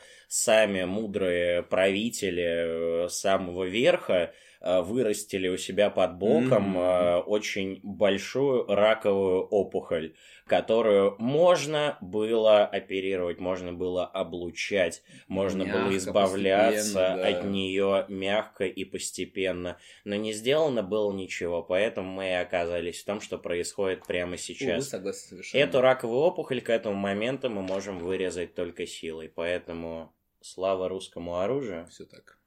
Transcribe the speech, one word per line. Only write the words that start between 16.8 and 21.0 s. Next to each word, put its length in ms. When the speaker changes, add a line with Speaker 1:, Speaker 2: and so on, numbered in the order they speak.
Speaker 2:
постепенно, 240
да. 100
Speaker 1:
от 60
нее 600
мягко 580
и 200
постепенно. 920
Но 100
не 160
сделано 500
было 300